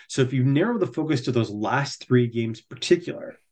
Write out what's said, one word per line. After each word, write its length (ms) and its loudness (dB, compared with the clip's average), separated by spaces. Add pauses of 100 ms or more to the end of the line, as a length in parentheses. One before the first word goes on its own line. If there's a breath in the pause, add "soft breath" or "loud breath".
So 160 0
if 100 0
you 120 2
narrow 340 2
the 80 0
focus 360 -2
to 100 -2
those 180 0
last 560 -4
three 220 4
games 320 -4
in 80 -20
particular 680 -2 (160)